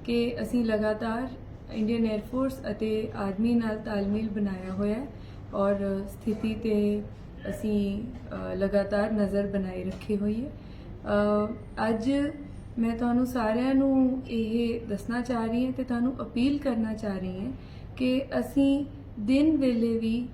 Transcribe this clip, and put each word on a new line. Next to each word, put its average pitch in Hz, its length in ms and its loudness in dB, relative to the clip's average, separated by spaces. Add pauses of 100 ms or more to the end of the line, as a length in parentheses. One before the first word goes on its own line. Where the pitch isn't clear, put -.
ਕਿ 240 380 0
ਅਸੀਂ 233 240 2
ਲਗਾਤਾਰ 220 600 0 (460)
ਇੰਡੀਅਨ 226 320 2
에ਅਰ 214 160 0 (100)
ਫੋਰਸ 262 220 0 (180)
ਅਤੇ 220 440 -2
ਆਰਮੀ 208 400 2
ਨਾਲ 220 300 2
ਤਾਲਮੇਲ 208 440 0
ਬਣਾਇਆ 190 440 -2
ਹੋਇਆ 202 220 0
ਹੈ 277 120 -6 (460)
ਔਰ 196 560 0
ਸਥਿਤੀ 220 460 -2
ਤੇ 208 460 2 (480)
ਅਸੀਂ, 202 520 0
ਅ, 185 540 -6
ਲਗਾਤਾਰ 196 560 2
ਨਜ਼ਰ 202 360 2
ਬਣਾਈ 185 360 -2
ਰੱਖੀ 190 340 -2
ਹੋਈ 214 280 0
ਹੈ। 294 40 -8
ਅ, 208 1040 0 (360)
ਅੱਜ 226 220 2 (680)
ਮੈਂ 226 180 0
ਤੁਹਾਨੂੰ 240 280 2
ਸਾਰਿਆਂ 247 500 2
ਨੂੰ 262 540 4
ਇਹ 233 500 2 (100)
ਦੱਸਣਾ 233 320 -2
ਚਾਹ 233 240 0
ਰਹੀ 233 200 2
ਹਾਂ 262 60 0
ਤੇ 254 120 -2
ਤੁਹਾਨੂੰ 247 380 0
ਅਪੀਲ 247 360 2
ਕਰਨਾ 226 360 0
ਚਾਹ 202 240 -2
ਰਹੀ 185 280 -4
ਹਾਂ 262 60 -4 (460)
ਕਿ 254 240 2 (180)
ਅਸੀਂ 277 460 4 (340)
ਦਿਨ 277 380 6
ਵੇਲੇ 233 400 4
ਵੀ 226 360 0